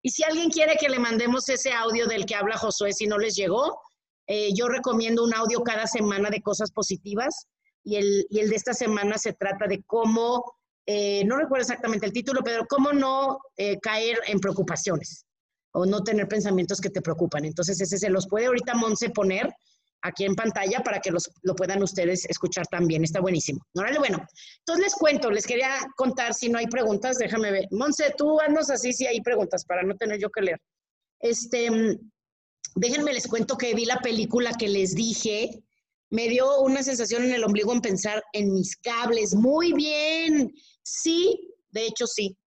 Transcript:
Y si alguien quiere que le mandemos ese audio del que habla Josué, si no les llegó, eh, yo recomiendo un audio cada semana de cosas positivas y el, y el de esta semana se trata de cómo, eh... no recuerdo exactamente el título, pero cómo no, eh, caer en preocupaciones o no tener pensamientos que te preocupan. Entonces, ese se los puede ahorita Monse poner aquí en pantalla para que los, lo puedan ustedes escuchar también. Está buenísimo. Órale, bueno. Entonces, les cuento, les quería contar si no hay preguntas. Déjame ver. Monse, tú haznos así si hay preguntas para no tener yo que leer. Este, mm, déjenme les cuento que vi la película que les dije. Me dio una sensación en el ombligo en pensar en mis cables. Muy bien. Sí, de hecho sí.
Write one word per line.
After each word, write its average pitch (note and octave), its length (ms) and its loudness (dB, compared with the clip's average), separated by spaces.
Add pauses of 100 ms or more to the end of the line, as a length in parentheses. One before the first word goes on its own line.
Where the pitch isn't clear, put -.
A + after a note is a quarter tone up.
Y - 80 -2
si C#4 140 -2
alguien D#4+ 260 2
quiere D#4 280 4
que D4+ 120 2
le C4 100 0
mandemos A#3+ 520 2
ese B3+ 220 0
audio A#3 340 0
del G#3 180 -2
que G#3 100 -4
habla G#3 220 0
Josué, G#3 380 0
si G#3+ 120 -2
no G#3 120 0
les G#3+ 160 0
llegó, G3+ 440 0 (480)
eh, G#3 280 -2
yo A#3+ 140 0
recomiendo A#3 540 0
un A#3 120 2
audio A3+ 280 0
cada A3+ 240 -2
semana G#3 440 0
de G3+ 100 -2
cosas G3+ 300 -2
positivas G3+ 760 -4 (380)
y G#3 120 -4
el, G3+ 340 2
y G#3 80 2
el G#3+ 100 2
de A3 80 2
esta A#3+ 160 -4
semana G#3+ 460 0
se G#3 160 -4
trata G3 320 -4
de G3 200 -2
cómo, A#3 680 0 (320)
eh... G3+ 400 0
no A#3+ 100 2
recuerdo C4+ 260 0
exactamente A3 440 -2
el G3 60 -4
título, B3 300 -2
pero A#3 240 -2
cómo C#4 280 2
no, C4+ 440 2 (200)
eh, G3 220 0
caer A3+ 380 0 (100)
en F#3+ 120 2
preocupaciones F#3 840 -2 (460)
o E3+ 120 0
no G3+ 180 2
tener G#3 240 0
pensamientos G3 540 0
que F#3+ 100 -4
te F#3+ 120 -6
preocupan. E3 420 -2
Entonces, E3 360 -2
ese F#3+ 180 -2
se G3+ 100 -2
los F#3+ 180 2
puede G#3+ 200 0
ahorita B3 280 0
Monse A3+ 360 0
poner G3+ 400 0 (520)
aquí F3+ 220 -4
en G3 100 2
pantalla G#3+ 460 -2
para G#3+ 200 -2
que G3 100 -4
los, E3+ 200 -2 (120)
lo F#3 120 0
puedan F#3+ 280 0
ustedes F#3 440 0
escuchar F3 400 -4
también. E3 380 2
Está E3 160 0
buenísimo. E3 400 0 (140)
Órale, A3+ 240 0
bueno. A3+ 200 2 (420)
Entonces, E4 240 2
les G4+ 100 0
cuento, C#4+ 360 2
les G#3 160 0
quería C4 320 -2 (180)
contar B3+ 380 0
si A#3+ 140 -4
no A#3 100 2
hay A#3 80 -2
preguntas. A#3 520 0
Déjame G#3+ 320 0
ver. F#3+ 200 0
Monse, C#4 460 0
tú D4+ 240 4
haznos D4+ 300 2
así B3 220 0
si B3+ 140 -2
hay A#3 140 0
preguntas G#3 440 0
para F3+ 180 -2
no F#3+ 140 0
tener G#3+ 240 -4
yo G#3 100 -2
que G#3+ 120 -4
leer. F3 180 -2 (600)
Este, A#3 500 0
mm, A3 280 2 (760)
déjenme C#4 360 0
les A#3+ 140 -4
cuento A#3 320 0
que A#3+ 160 0
vi A#3 100 0
la B3 140 0
película A#3 560 0
que A3+ 140 -2
les F#3+ 260 2
dije. A3 680 -2 (480)
Me A3+ 180 -2
dio C4 320 4
una C4+ 220 4
sensación A#3+ 420 -2
en B3+ 80 2
el A#3+ 120 0
ombligo G#3 280 2
en A#3+ 100 2
pensar G#3+ 500 -2
en G3+ 220 0
mis F#3 220 0
cables. A#3 580 0
Muy D4 400 4
bien. D4+ 760 2 (320)
Sí, F4 720 0 (160)
de A3 160 -4
hecho A3 200 -4
sí. G3 300 -4 (100)